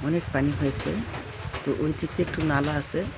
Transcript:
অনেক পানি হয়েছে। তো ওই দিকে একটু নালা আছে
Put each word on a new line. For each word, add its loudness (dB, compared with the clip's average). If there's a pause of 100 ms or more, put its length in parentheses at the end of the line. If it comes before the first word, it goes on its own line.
অনেক 2 (100)
পানি 4
হয়েছে। 0 (720)
তো -2 (140)
ওই 2
দিকে -4
একটু -4 (120)
নালা 4
আছে -2 (160)